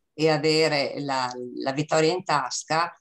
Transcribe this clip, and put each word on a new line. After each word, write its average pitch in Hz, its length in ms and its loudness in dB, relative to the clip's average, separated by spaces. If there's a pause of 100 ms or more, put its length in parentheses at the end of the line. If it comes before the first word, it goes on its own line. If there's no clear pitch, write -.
(140)
e 156 160 2
avere 156 680 2
la, 131 320 -2 (240)
la 123 160 -4
vittoria 156 400 2
in 180 120 -2
tasca, 156 760 -2